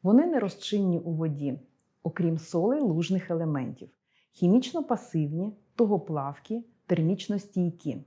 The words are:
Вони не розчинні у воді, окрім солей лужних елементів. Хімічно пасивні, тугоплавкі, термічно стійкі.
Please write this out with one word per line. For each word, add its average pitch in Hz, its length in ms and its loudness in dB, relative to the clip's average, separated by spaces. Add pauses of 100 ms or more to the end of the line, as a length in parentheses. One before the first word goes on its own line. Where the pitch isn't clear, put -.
Вони 240 240 6
не 311 140 2
розчинні 190 580 0
у 170 140 -4
воді, 147 460 -2 (440)
окрім 165 360 -2
солей 202 420 0
лужних 180 500 0
елементів. 160 580 -4 (440)
Хімічно 254 520 4
пасивні, 175 680 -2 (240)
тугоплавкі, 170 880 -2 (220)
термічно 180 520 0
стійкі. 170 680 -4